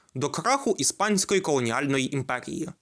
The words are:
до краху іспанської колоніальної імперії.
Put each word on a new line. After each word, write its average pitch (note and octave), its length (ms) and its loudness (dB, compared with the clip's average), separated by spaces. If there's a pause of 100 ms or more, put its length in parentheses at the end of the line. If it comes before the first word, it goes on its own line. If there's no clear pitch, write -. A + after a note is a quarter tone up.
(140)
до C3+ 160 -2
краху B3 480 0
іспанської G3 640 2
колоніальної C3+ 720 0
імперії. C3 540 -4 (140)